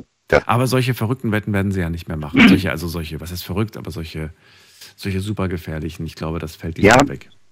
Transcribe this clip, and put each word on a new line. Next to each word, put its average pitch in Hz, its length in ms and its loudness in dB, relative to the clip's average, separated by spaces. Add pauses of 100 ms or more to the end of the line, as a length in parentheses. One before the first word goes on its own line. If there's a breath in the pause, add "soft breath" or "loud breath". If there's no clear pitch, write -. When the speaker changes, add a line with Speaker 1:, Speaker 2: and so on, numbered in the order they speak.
(320)
Speaker 1:
ja. 71 140 6
Speaker 2:
Aber 117 220 2
solche 127 260 0
verrückten 113 400 -4
Wetten 107 180 -2
werden 98 220 0
sie 92 80 -2
ja 85 80 -2
nicht 82 180 -8
mehr 80 100 -6
machen. - 300 6
Solche, - 240 4
also 85 160 -6
solche, 80 320 -8
was 82 120 -12
ist 90 120 -10
verrückt, 101 320 -4
aber - 160 -12
solche, 80 380 -10 (680 soft breath)
solche 95 240 -4
supergefährlichen, 82 880 -6
ich 80 100 -10
glaube, 80 240 -4
das 82 160 -10
fällt 82 240 -8
ihnen 98 80 6
Speaker 1:
Ja. 131 200 8
Speaker 2:
weg. 139 220 -12 (220)